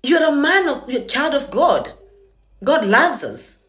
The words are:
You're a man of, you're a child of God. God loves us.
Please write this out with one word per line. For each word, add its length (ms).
You're 220
a 120
man 320
of, 220
you're 140
a 20
child 300
of 160
God. 420
God 240
loves 360
us. 340